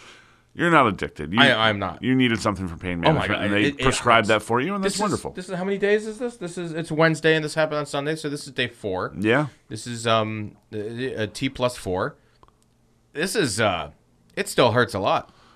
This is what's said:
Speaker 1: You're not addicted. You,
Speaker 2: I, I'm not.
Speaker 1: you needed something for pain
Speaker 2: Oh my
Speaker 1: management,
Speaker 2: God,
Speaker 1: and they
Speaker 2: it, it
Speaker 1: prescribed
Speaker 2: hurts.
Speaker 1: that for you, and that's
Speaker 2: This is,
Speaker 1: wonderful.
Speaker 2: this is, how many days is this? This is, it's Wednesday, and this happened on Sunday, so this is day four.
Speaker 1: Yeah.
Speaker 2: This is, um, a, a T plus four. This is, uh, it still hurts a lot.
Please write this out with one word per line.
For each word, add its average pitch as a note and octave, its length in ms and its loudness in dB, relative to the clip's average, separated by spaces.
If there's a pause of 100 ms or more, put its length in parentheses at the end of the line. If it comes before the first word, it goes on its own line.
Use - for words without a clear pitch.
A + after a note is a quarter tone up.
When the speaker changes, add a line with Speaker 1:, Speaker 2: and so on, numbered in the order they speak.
(560)
Speaker 1:
You're E3+ 160 0
not D3 160 6
addicted. E2 460 -4
You, A2 60 0
Speaker 2:
I, A2+ 300 6
I'm G#2 80 0
not. F#2 240 -6
Speaker 1:
you B2+ 140 2
needed B2 260 4
something F#2+ 260 -2
for E2+ 100 -10
pain F2 280 -2
Speaker 2:
Oh D#3 80 6
my A2 140 0
Speaker 1:
management, G2 140 -2
Speaker 2:
God, G2+ 40 -2
Speaker 1:
and G2+ 80 0
they G#2 120 2
Speaker 2:
it, C#3+ 140 0
it B2+ 40 -4
Speaker 1:
prescribed A#2+ 440 4
Speaker 2:
hurts. A2 160 6
Speaker 1:
that - 40 -16
for A#2 120 2
you, E3 140 -2
and G3 100 -4
that's G3 100 0
Speaker 2:
This F#3 40 -4
is, F#3+ 40 -2
Speaker 1:
wonderful. G3 320 -2
Speaker 2:
this F#3 160 -12
is, F#3+ 60 -6
how F3 80 -4
many G3 140 -2
days G#3 300 0
is G#3+ 100 -12
this? A#3+ 200 -8
This E3+ 200 -10
is, E3+ 160 -8
it's D#3+ 180 -6
Wednesday, D#3+ 440 4
and D#3 100 -2
this D3 80 -6
happened D3+ 240 0
on D3 80 -4
Sunday, C#3+ 300 -4
so D#3 120 -8
this C#3+ 200 -8
is C3+ 60 -16
day B2 160 -2
four. G#2+ 500 -6
Speaker 1:
Yeah. A#2+ 280 4 (220)
Speaker 2:
This A2+ 160 -12
is, A#2 220 -6
um, A2 500 0 (140)
a, A#2 420 -8 (100)
a G#2 40 -4
T A#2 200 -6
plus B2+ 300 -2
four. G2 400 -4 (960)
This F3 220 -4
is, B2+ 260 0
uh, E2+ 300 0 (440)
it - 120 -6
still B2+ 240 4
hurts A#2+ 240 0
a G2 40 -2
lot. C3 320 -2 (240)